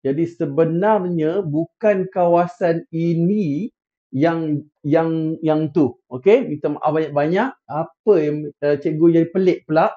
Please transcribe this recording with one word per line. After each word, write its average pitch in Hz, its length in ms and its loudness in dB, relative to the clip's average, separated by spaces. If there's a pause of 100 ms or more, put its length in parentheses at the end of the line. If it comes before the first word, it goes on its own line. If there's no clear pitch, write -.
Jadi 143 240 -2
sebenarnya 170 1200 0
bukan 185 640 -2
kawasan 170 800 0
ini 170 800 -2 (400)
yang, 156 480 0 (240)
yang, 160 560 0
yang 156 320 0
tu. 135 240 0 (160)
Okey, 190 400 2
minta 147 160 -6
maaf 147 240 -2
banyak-banyak. 156 580 -2 (220)
Apa 160 480 -2
yang, 151 400 -2
eh, 147 160 0
cikgu 156 300 0 (100)
jadi 165 160 2
pelik 185 320 0
pula? 160 340 0